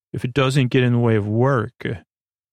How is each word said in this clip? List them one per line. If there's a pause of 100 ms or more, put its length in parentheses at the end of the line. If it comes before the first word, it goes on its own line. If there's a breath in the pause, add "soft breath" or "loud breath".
(120)
if
it
doesn't
get
in
the
way
of
work." (680)